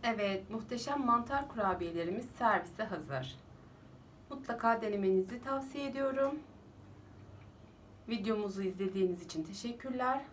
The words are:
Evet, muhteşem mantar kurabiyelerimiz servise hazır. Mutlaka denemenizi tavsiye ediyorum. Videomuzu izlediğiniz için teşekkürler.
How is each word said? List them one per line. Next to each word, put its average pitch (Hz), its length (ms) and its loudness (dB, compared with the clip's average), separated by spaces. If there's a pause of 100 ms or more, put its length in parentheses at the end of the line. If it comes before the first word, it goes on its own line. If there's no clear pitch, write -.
Evet, 208 460 2
muhteşem 247 560 -2
mantar 240 420 4
kurabiyelerimiz 180 760 0 (140)
servise 214 440 2
hazır. 139 520 -4 (920)
Mutlaka 233 520 2
denemenizi 202 600 2
tavsiye 269 480 -4
ediyorum. 269 500 0 (1700)
Videomuzu 208 520 0
izlediğiniz 185 640 0
için 160 180 -4
teşekkürler. 247 760 -2 (100)